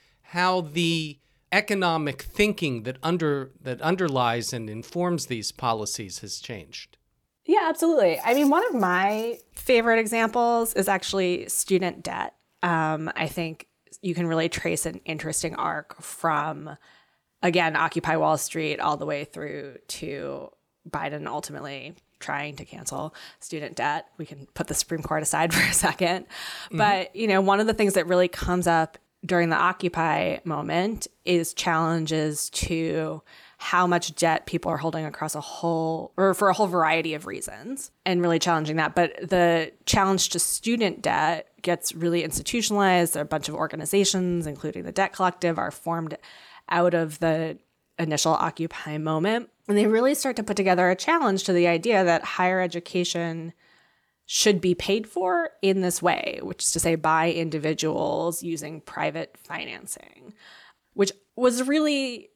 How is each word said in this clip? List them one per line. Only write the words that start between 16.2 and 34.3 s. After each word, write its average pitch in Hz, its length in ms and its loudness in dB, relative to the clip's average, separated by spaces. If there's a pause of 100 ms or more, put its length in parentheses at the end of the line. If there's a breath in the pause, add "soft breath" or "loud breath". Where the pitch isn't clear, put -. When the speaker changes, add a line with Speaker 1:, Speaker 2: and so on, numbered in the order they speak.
Speaker 2:
again, 165 340 2
Occupy 160 400 0
Wall 156 200 4
Street 151 420 -4
all 151 200 0
the 147 80 -6
way 147 180 -4
through 147 540 -12 (100)
to 143 600 -10 (360)
Biden 151 400 -6
ultimately 143 680 -10 (240)
trying 147 380 -8
to - 80 -16
cancel 135 500 -10 (260 loud breath)
student 147 360 -12
debt. 147 300 -4 (100)
We 160 80 -10
can 139 300 -18
put - 140 -6
the - 60 -4
Supreme - 280 -4
Court 156 200 -2
aside 160 320 0
<laughs> - 0 -
for - 60 2
a 180 140 0
second. 180 500 0
Speaker 1:
Mm-hmm. - 540 -10
Speaker 2:
But, 202 360 2
you 220 140 -2
know, 196 140 6
one 196 180 6
of 214 60 2
the 220 80 2
things 202 180 4
that 170 140 2
really 180 200 4
comes 180 400 0
up 165 300 2 (280)
during 170 260 2
the 160 60 2
Occupy 165 880 0
moment 170 640 -2 (180)
is 170 260 2
challenges 160 960 0
to 160 720 -4 (360 loud breath)
how 180 280 2
much 175 280 2
debt 165 320 2